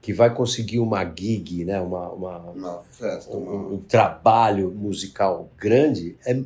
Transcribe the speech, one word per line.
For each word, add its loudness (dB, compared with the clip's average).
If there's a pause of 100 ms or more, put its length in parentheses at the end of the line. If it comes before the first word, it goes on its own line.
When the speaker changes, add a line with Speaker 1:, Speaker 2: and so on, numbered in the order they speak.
Speaker 1:
que -6
vai 6
conseguir -2
uma 0
gig, -4
né, -2
uma, -6
uma -10 (140)
Speaker 2:
Uma -10 (100)
festa, -8
Speaker 1:
um, -6
Speaker 2:
uma -8
Speaker 1:
um -6
trabalho 4
musical -4
grande, 2 (100)
é, 0